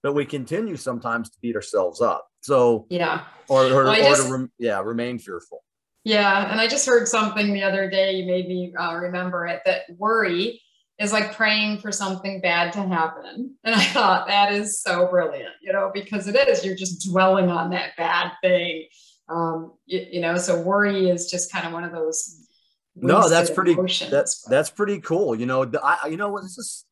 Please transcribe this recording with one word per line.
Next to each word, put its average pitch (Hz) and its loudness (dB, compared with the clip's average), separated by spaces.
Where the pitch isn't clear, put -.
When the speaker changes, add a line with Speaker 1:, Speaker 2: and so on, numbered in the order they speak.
Speaker 1:
but 143 0
we 147 0
continue 156 -6
sometimes 117 -6
to - -20
beat 117 -4
ourselves 95 -2
up. 98 0
So, 120 2
Speaker 2:
Yeah. 170 -2
Speaker 1:
or, 131 4
or, 131 4
Speaker 2:
Well, 131 4
I 135 4
Speaker 1:
or 139 6
Speaker 2:
just 139 6
Speaker 1:
to 131 -4
rem-, 131 -6
yeah, 104 0
remain 117 -4
fearful. - -14
Speaker 2:
Yeah. 202 2
And 220 -2
I 226 2
just 277 0
heard 233 6
something 214 0
the 196 -2
other 190 0
day, 190 2
you 185 -4
made 180 -2
me, 180 -6
uh, 170 -4
remember 180 -4
it, 170 -6
that 185 0
worry 208 0
is 208 -2
like 208 -2
praying 214 0
for 208 -8
something 190 -6
bad 175 0
to 208 -6
happen. 180 -4
And 226 0
I 208 4
thought, 202 2
that 202 4
is 208 -4
so 180 2
brilliant, - -2
you 190 -8
know, 196 0
because 196 -6
it 202 -2
is, 214 4
you're 185 -4
just 185 -8
dwelling 190 4
on 175 -2
that 165 -4
bad 175 -2
thing. 170 0
Um, 165 -4
you, 180 -6
you 175 -4
know, 170 0
so 180 0
worry 196 2
is 175 -2
just 180 -6
kind 170 -6
of 165 -8
one 170 -6
of 170 -8
those 160 -6
Speaker 1:
No, 160 4
that's - 6
Speaker 2:
wasted - -2
Speaker 1:
pretty, 180 4
Speaker 2:
emotions. 180 -2
Speaker 1:
that's, - 0
that's 139 2
pretty 202 -2
cool. 165 0
You 117 -4
know, 131 0
the, 117 -4
I, 143 0
you 160 -6
know 208 -4
what, 202 -6
this 185 -16
is - -14